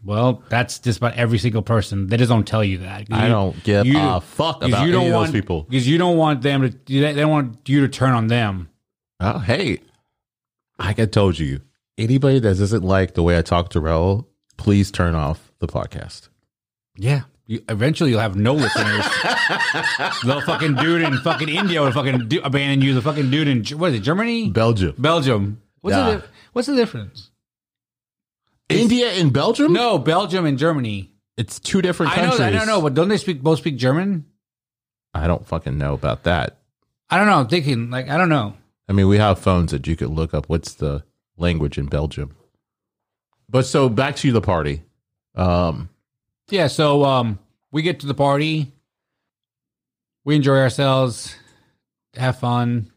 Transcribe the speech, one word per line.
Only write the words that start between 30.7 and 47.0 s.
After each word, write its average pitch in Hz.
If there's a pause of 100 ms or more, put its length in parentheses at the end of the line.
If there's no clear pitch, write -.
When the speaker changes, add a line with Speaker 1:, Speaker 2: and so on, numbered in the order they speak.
Speaker 2:
It's -
two -
different 170
Speaker 1:
I 180
know -
Speaker 2:
countries. 254
Speaker 1:
that, -
I -
don't 220
know, 214
but 147
don't 165
they 208
speak, 151
both 156
speak 147
German? 151 (880)
Speaker 2:
I 78
don't 85
fucking 73
know 71
about 64
that. 85 (500)
Speaker 1:
I 175
don't 208
know. 190
I'm 117
thinking, 131
like, 127
I 139
don't 180
know. 120 (340)
Speaker 2:
I 98
mean, 98
we 101
have 104
phones 90
that 67
you 80
could 62
look 78
up 73
what's 80
the 73 (320)
language 80
in 71
Belgium. 71 (1120)
But 127
so 139
back 131
to 143
the 113
party. 80 (520)
Um, 87 (640)
Speaker 1:
Yeah, 175
so, 147